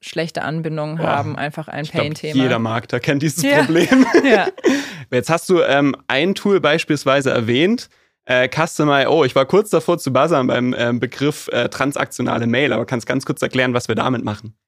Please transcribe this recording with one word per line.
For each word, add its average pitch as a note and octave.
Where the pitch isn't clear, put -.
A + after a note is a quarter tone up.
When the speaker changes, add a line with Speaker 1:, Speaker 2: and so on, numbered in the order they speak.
Speaker 1:
schlechte -
Anbindungen D#3
Speaker 2:
Boah. D#3+
Speaker 1:
haben, D3
einfach D3+
ein -
Speaker 2:
Ich D3+
glaub, D3+
Speaker 1:
Pain-Thema. D3+
Speaker 2:
jeder B2
Marketer A2+
kennt C#3
dieses D#3+
Speaker 1:
Ja. C#4+
Speaker 2:
Problem. F3
<laughs> C#4
Speaker 1:
Ja. G#3+
Speaker 2:
Jetzt B2+
hast E3+
du, F3
ähm, C#3
ein D#3
Tool G3
beispielsweise C#3+
erwähnt, B2+
äh, B2+
Customer D3+
I B2+
O. D3
Ich B2+
war C3+
kurz G3+
davor E3+
zu C3+
buzzern C#3
beim, B2
ähm, A#2+
Begriff, C3+
äh, A#2+
transaktionale B2+
Mail, B2
aber A2+
kannst A#2+
ganz C3
kurz -
erklären, B2+
was A#2+
wir A2+
damit B2+
machen? G#2+